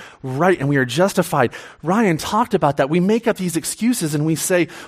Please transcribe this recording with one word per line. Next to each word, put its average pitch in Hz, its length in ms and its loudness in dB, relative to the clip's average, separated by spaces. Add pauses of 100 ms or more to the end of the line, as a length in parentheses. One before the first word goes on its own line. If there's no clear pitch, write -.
(220)
right 147 360 0
and 139 100 -2
we 143 80 2
are 131 80 4
justified. 151 680 2 (300)
Ryan 185 340 2
talked 214 380 -2
about 151 240 2
that. 139 120 0
We 175 100 2
make 214 280 2
up 202 80 2
these 180 200 -4
excuses 175 580 -2
and 147 100 0
we 160 100 0
say, 175 340 0 (180)